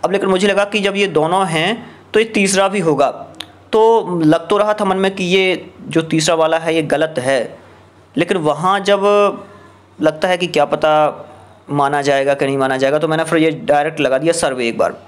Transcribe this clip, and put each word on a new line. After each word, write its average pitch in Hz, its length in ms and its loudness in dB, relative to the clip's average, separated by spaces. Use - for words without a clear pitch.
अब 170 80 0
लेकिन 196 180 0
मुझे 190 180 2
लगा 202 180 2
कि 208 140 -4
जब 196 160 0
ये 196 120 0
दोनों 170 400 0
हैं, 160 440 -2
तो 214 60 4
ये 226 60 2
तीसरा 196 420 0
भी 196 120 -2
होगा। 156 280 2
तो 220 360 4
लग 165 220 2
तो 208 100 0
रहा 208 160 2
था 214 120 -2
मन 190 120 0
में 190 180 0
कि 190 80 -6
ये 185 480 0
जो 156 140 0
तीसरा 160 340 0
वाला 160 220 2
है, 165 180 -2
ये 165 60 0
गलत 147 360 -2
है, 127 420 -2
लेकिन 262 200 -2
वहाँ 160 420 0
जब 196 220 0
लगता 156 260 0
है 180 100 0
कि 175 100 -4
क्या 147 180 2
पता 151 600 0
माना 143 320 0
जाएगा 139 320 0
कि 143 120 -2
नहीं 139 120 -2
माना 131 200 0
जाएगा, 135 220 0
तो 160 80 -2
मैंने 160 160 0
फिर 160 160 0
ये 160 120 2
direct 147 480 -2
लगा 131 180 0
दिया 156 160 0
survey 127 340 -2
एक 110 100 -4
बार। 90 200 -6